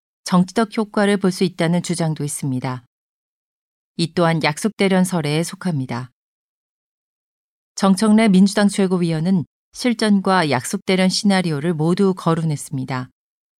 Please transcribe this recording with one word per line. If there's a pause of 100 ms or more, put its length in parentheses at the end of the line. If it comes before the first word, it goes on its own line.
(240)
정치적
효과를
볼
수
있다는
주장도
있습니다. (1120)
이
또한
약속
대련설에
속합니다. (1700)
정청래
민주당
최고위원은 (280)
실전과
약속
대련
시나리오를
모두
거론했습니다. (500)